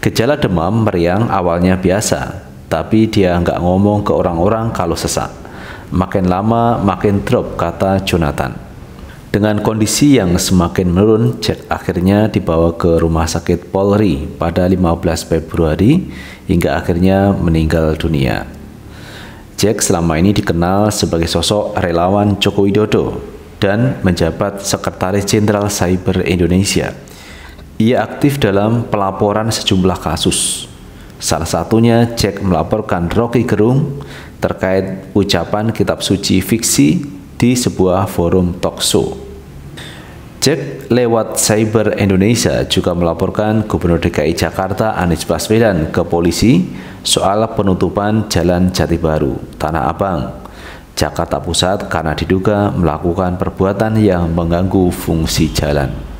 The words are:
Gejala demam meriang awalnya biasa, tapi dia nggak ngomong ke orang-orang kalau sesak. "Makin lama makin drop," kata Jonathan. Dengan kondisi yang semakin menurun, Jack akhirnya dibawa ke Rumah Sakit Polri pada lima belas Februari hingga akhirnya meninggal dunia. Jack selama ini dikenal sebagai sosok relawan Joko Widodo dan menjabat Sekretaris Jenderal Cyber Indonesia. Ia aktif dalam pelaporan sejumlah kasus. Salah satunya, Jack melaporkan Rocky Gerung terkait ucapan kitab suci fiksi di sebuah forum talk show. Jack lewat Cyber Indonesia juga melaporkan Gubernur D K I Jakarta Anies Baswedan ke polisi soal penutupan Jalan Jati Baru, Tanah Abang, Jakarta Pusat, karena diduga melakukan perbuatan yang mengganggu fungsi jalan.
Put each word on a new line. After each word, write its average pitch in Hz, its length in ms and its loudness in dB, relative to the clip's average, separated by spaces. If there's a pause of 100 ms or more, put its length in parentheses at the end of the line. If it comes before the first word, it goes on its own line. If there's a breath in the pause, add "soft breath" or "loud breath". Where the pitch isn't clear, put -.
Gejala 117 320 2
demam 98 480 0
meriang 92 480 0
awalnya 90 480 2
biasa, 92 640 -2 (240)
tapi 110 400 2
dia 92 320 2
nggak - 160 0
ngomong 101 480 2
ke - 80 2
orang-orang 90 560 0
kalau 85 240 -2
sesak. - 400 -4 (560 loud breath)
"Makin 90 400 0
lama 113 480 2
makin 101 480 0
drop," - 320 -2
kata 95 480 0
Jonathan. 71 480 -2 (800 loud breath)
Dengan 104 320 2
kondisi 113 560 4
yang 87 160 2
semakin 90 560 2
menurun, 110 480 4
Jack - 320 -4
akhirnya 92 560 2
dibawa 85 480 0
ke 82 240 4
Rumah 82 240 2
Sakit - 480 -4
Polri 98 640 2
pada 87 320 0
lima 87 240 2
belas 82 320 -2
Februari 85 800 2 (400 loud breath)
hingga 85 320 0
akhirnya 95 560 2
meninggal 80 640 2
dunia. 67 480 -2 (1120 loud breath)
Jack 107 240 2
selama 85 400 0
ini 98 160 4
dikenal 95 560 0
sebagai 85 320 0
sosok - 560 -2
relawan 92 560 2
Joko 101 320 2
Widodo 104 560 0 (320)
dan 107 480 0
menjabat 170 560 0
Sekretaris 95 640 -2
Jenderal 104 480 2
Cyber 92 560 0
Indonesia. 90 640 2 (840 loud breath)
Ia 110 320 2
aktif - 320 0
dalam 107 480 2
pelaporan 104 640 0
sejumlah 92 480 2
kasus. - 720 -2 (480 loud breath)
Salah - 240 -2
satunya, 113 720 4
Jack - 240 0
melaporkan 90 720 0
Rocky 117 320 2
Gerung 127 560 2 (400 loud breath)
terkait 95 720 -2
ucapan 101 640 0
kitab 92 240 0
suci 95 400 0
fiksi 139 640 2 (320)
di 120 160 2
sebuah 95 560 0
forum 90 560 0
talk 82 160 -4
show. - 400 0 (1200 loud breath)
Jack 139 480 -2
lewat 117 480 2
Cyber 107 640 2
Indonesia 95 640 2
juga 87 320 0
melaporkan 95 720 0
Gubernur 85 320 2
D - 80 0
K 78 160 0
I 78 80 2
Jakarta 95 640 -2
Anies 87 320 -2
Baswedan 90 640 2
ke - 160 0
polisi 98 640 2 (320 loud breath)
soal 101 400 2 (160)
penutupan 101 720 0
Jalan 90 400 2
Jati 82 240 0
Baru, 78 400 0 (240)
Tanah 76 320 -2
Abang, 85 560 -4 (480 loud breath)
Jakarta 76 480 -4
Pusat, 90 480 -2
karena 80 240 0
diduga 98 560 2
melakukan 87 640 0
perbuatan 110 640 0
yang 87 320 4
mengganggu 87 640 2
fungsi 80 560 0
jalan. 73 680 -2